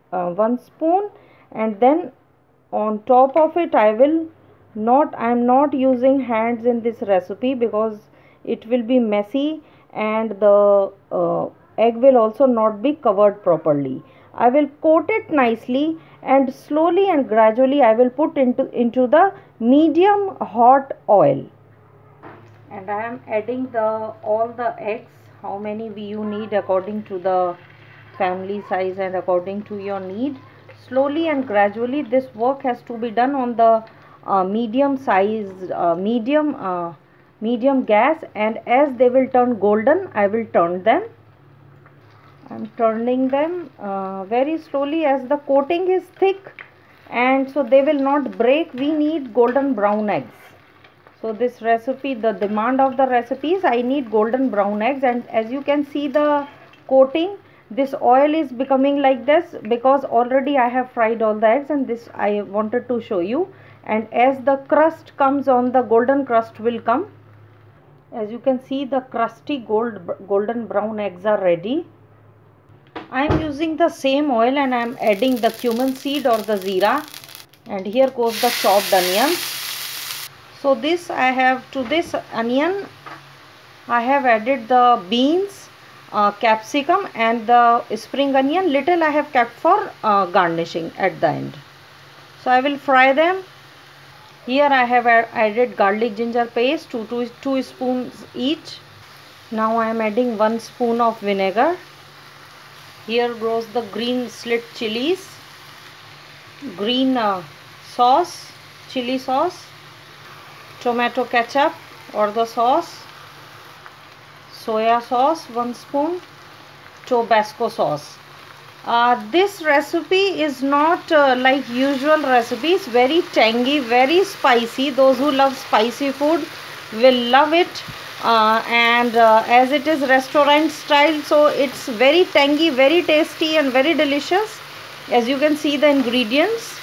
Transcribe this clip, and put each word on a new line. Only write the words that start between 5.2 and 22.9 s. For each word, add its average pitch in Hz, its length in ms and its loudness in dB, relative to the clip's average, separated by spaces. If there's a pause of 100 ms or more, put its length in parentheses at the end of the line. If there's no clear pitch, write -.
am 240 140 0
not 269 280 2
using 262 480 2
hands 233 440 -2
in 240 140 2
this 226 220 -4
recipe 196 520 -2
because 220 460 -2 (460)
it - 200 -6
will 240 180 -2
be 254 160 2
messy 240 600 -2 (300)
and 214 480 -4
the, 202 540 4 (180)
uh, 170 360 -2 (300)
egg 226 200 2
will 262 180 6
also 220 300 2
not 220 360 2
be 285 120 0
covered 202 500 2
properly. 147 580 0 (320)
I 240 160 2
will 294 180 2 (140)
coat 320 280 2
it 440 200 -4
nicely, 269 680 -2 (260)
and 262 280 2
slowly 349 580 0
and 285 180 0
gradually 226 560 4
I 220 100 6
will 247 160 4
put 311 260 -2
into, 262 360 0
into 240 340 0
the 330 260 4 (280)
medium 330 800 4
hot 240 560 2 (140)
oil. 143 380 4 (1300)
And 196 180 -14
I 208 140 -4